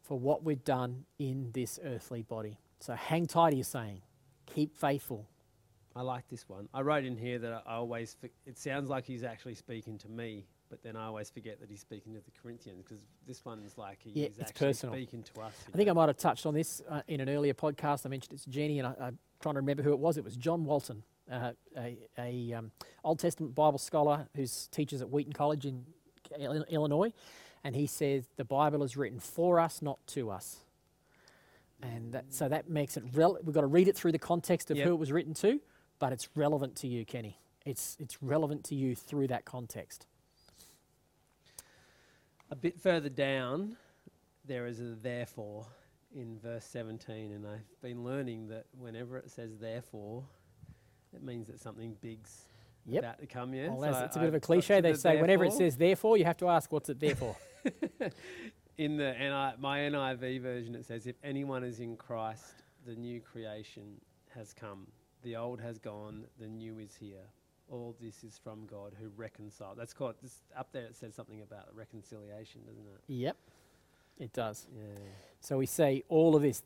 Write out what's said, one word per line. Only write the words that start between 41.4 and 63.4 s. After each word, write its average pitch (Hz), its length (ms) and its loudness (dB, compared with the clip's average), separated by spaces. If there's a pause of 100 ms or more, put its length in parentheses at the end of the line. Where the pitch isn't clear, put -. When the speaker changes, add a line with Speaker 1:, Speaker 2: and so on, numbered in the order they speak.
Speaker 2:
A 143 60 -8
bit 165 240 -2
further 165 280 4
down, 135 680 0 (680)
there 123 220 -6
is 117 140 -8
a 120 140 -8
"therefore" 110 720 -8 (480)
in 113 240 -12
verse 117 260 -10
seventeen, 110 680 -10
and 104 140 -10
I've 104 360 -14
been 120 220 -10
learning 123 440 -6
that 110 180 -12 (120)
whenever 123 400 -10
it 123 120 -14
says 110 280 -12
"therefore," 113 640 -10 (880)
it - 80 -16
means 120 260 -8
that 127 120 -16
something 110 400 -12
big's 110 440 -14 (440)
Speaker 1:
Yep. 135 140 2
Speaker 2:
about 117 160 -8
to 147 80 -14
come, 123 260 -6
yeah? 135 180 -4
Speaker 1:
Well, - 100 -4
Speaker 2:
So 143 100 -2
Speaker 1:
that's, 127 160 0
it's 131 100 -6
a 160 40 0
bit 165 80 4
of 156 60 2
a - 20 2
Speaker 2:
I've 139 60 2
got - 40 -8
Speaker 1:
cliche. 175 300 8
Speaker 2:
to 185 60 8
Speaker 1:
They 165 100 8
Speaker 2:
the 151 60 2
Speaker 1:
say 156 220 8
whenever 180 240 8
it 175 40 6
Speaker 2:
"therefore." 220 100 2
Speaker 1:
says 165 180 6
"therefore," 190 420 8
you 170 60 8
have 170 140 4
to 180 100 2
ask, 165 220 4
"What's 151 180 -2
it 135 120 -4
there 147 160 4
for?" 117 200 -4 (280)
Speaker 2:
<laughs> - 460 -2 (680)
In 151 200 0
the 135 200 0
N 139 140 0
I, 135 260 0
my 139 240 0
N 147 140 0
I 131 180 0
V 127 240 -4
version, 123 380 -6
it 113 80 -12
says, 113 240 -10
"If 123 160 -10
anyone 139 400 -4
is 120 160 -8
in 117 160 -8
Christ, 110 480 -6 (420)
the 120 80 -12
new 120 260 -8
creation 107 800 -14 (340)